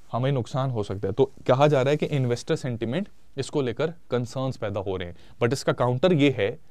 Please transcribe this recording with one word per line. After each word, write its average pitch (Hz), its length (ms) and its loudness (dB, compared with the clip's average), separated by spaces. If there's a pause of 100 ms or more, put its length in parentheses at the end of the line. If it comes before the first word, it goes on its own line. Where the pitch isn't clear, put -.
(120)
हमें 127 200 0
नुकसान 135 380 -2
हो 113 140 -2
सकता 98 240 -4
है। 101 60 0
तो - 180 4 (160)
कहा 135 200 6
जा 147 140 4
रहा 131 100 4
है 151 60 2
कि 165 80 -2
इन्वेस्टर 131 500 0
सेंटिमेंट 123 520 -4 (300)
इसको 143 240 -2
लेकर 139 320 -2 (180)
कंसर्न्स 127 460 -2
पैदा 104 220 -4
हो 95 180 -4
रहे 90 100 -6
हैं, 85 80 -12 (260)
but 123 120 4
इसका 143 200 0
काउंटर 127 400 4
ये 143 240 6
है 104 220 -2 (120)